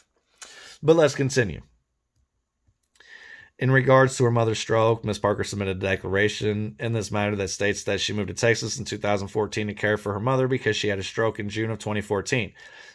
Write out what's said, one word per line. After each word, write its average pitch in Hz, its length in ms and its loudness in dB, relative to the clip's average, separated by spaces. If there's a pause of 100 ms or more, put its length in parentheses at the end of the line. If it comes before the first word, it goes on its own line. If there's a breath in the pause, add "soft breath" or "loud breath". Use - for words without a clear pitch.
(840 loud breath)
But 160 140 6
let's 151 180 6
continue. 123 460 0 (2000 loud breath)
In 131 120 2
regards 131 460 6
to 131 80 4
her 117 80 4
mother's 113 260 2
stroke, 113 460 2
Miss 104 140 -2
Parker 101 260 0
submitted 98 320 -4
a 95 40 -10
declaration 104 1000 -2
in 117 120 -2
this 107 200 -4
matter 104 240 0
that 95 140 -4
states 101 340 -2
that 101 160 -2
she - 120 -4
moved 104 160 -4
to 92 60 -8
Texas 117 440 0
in 107 60 -8
two - 140 -8
thousand 101 300 -2
fourteen 104 400 -4
to 101 60 -6
care 107 220 0
for 104 160 -4
her 101 80 -4
mother 131 280 0
because 120 280 -2
she 104 120 -2
had 98 100 -2
a 95 60 -6
stroke 113 340 -2
in 104 100 -6
June 110 220 -4
of 107 80 -6
twenty 107 220 -4
fourteen. 101 520 -2 (420 loud breath)